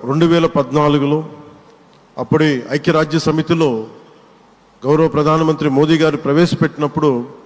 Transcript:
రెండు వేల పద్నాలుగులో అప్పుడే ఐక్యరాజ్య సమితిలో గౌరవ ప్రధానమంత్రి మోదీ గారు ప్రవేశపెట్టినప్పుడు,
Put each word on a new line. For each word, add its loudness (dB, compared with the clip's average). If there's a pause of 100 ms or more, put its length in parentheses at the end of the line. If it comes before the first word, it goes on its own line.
రెండు 0
వేల 2
పద్నాలుగులో 0 (880)
అప్పుడే 0
ఐక్యరాజ్య 0
సమితిలో -2 (960)
గౌరవ 2
ప్రధానమంత్రి 0
మోదీ 2
గారు 0
ప్రవేశపెట్టినప్పుడు, 0 (200)